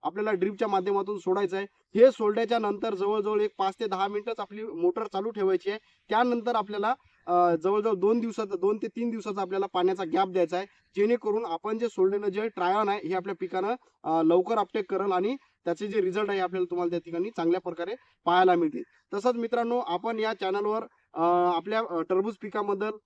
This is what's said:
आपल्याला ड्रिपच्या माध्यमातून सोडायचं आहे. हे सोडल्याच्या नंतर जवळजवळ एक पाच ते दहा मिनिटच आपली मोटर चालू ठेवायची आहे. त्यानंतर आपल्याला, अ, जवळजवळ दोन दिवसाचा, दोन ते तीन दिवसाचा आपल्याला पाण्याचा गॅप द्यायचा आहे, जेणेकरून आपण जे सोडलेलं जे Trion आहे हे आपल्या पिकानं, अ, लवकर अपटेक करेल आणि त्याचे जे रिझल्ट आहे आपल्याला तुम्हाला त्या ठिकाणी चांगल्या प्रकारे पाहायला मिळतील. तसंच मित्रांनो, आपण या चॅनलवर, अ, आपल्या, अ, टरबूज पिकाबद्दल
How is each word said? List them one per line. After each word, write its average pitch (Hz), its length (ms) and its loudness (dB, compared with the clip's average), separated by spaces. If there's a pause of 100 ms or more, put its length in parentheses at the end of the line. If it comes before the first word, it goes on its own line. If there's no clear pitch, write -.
आपल्याला 202 300 -2
ड्रिपच्या 196 360 0
माध्यमातून 196 500 0
सोडायचं 185 380 0
आहे. 196 100 -4 (280)
हे 240 160 10
सोडल्याच्या 226 480 0
नंतर 208 360 -2
जवळजवळ 208 460 0
एक 208 180 0
पाच 190 220 0
ते 226 60 -4
दहा 196 220 -2
मिनिटच 208 320 -6
आपली 208 220 -10
मोटर 180 420 -2
चालू 202 260 -4
ठेवायची 190 400 0
आहे. 214 80 -4 (300)
त्यानंतर 240 460 2
आपल्याला, 208 400 -2 (320)
अ, 175 300 4
जवळजवळ 208 380 2
दोन 208 260 2
दिवसाचा, 214 360 -4
दोन 196 200 0
ते 214 100 -6
तीन 233 240 -4
दिवसाचा 208 300 -6
आपल्याला 190 260 -2
पाण्याचा 185 460 0
गॅप 190 160 2
द्यायचा 175 280 0
आहे, 190 100 -4 (300)
जेणेकरून 220 500 2
आपण 208 320 -4
जे 233 100 -2
सोडलेलं 202 400 2
जे 190 120 -4
Trion 202 480 0
आहे 196 200 -2
हे 180 60 -2
आपल्या 180 260 -4
पिकानं, 185 340 -2 (280)
अ, 165 200 0
लवकर 180 360 4
अपटेक 202 320 -2
करेल 196 220 0
आणि 196 240 0 (280)
त्याचे 170 220 -4
जे 208 160 0
रिझल्ट 196 280 -2
आहे 196 100 0
आपल्याला 180 300 -2
तुम्हाला 175 200 -2
त्या 170 80 -2
ठिकाणी 170 380 -6
चांगल्या 170 240 0
प्रकारे 175 340 -6 (300)
पाहायला 180 300 6
मिळतील. 160 280 0 (320)
तसंच 220 200 0
मित्रांनो, 233 440 -2
आपण 220 400 -4
या 220 160 0
चॅनलवर, 208 480 -2 (320)
अ, 156 80 -2 (340)
आपल्या, 208 340 -2
अ, 170 100 -2
टरबूज 190 420 0
पिकाबद्दल 208 480 -2 (160)